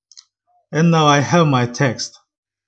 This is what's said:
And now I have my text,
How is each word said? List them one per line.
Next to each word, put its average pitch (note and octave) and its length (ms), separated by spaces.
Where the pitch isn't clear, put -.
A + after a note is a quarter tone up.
And E3 200
now D#3+ 160
I C#3+ 140
have D#3 260
my C3 180
text, B2 540